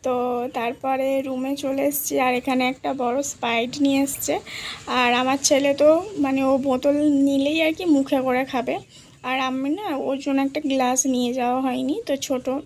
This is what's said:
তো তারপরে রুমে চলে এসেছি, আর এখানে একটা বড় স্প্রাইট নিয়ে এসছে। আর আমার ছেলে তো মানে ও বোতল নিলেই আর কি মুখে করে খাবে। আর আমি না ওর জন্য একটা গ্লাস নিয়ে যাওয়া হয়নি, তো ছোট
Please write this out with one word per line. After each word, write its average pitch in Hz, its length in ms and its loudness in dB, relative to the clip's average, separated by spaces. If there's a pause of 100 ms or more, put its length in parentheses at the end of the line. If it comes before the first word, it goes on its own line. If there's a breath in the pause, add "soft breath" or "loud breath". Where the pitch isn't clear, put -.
তো 254 100 0 (400)
তারপরে 269 680 -2
রুমে 262 340 -4
চলে 277 260 -4
এসেছি, 285 380 0
আর 254 140 2
এখানে 254 320 0
একটা 269 280 -4
বড় 262 300 -2
স্প্রাইট 240 580 -4
নিয়ে 277 200 4
এসছে। 277 380 -2 (480 loud breath)
আর 247 260 2
আমার 254 300 2
ছেলে 277 300 4
তো 311 300 6 (140)
মানে 269 260 2
ও 269 140 4
বোতল 277 380 2 (140)
নিলেই 277 520 2
আর 320 120 2
কি 359 120 -6
মুখে 269 360 4
করে 254 240 0
খাবে। 269 340 -4 (440 loud breath)
আর 262 160 -4
আমি 262 300 -2
না 349 280 -4
ওর 269 220 -4
জন্য 277 220 0
একটা 277 200 -2
গ্লাস 262 440 0
নিয়ে 247 280 0
যাওয়া 254 280 0
হয়নি, 262 440 -2
তো 277 100 0
ছোট 175 340 -4 (160)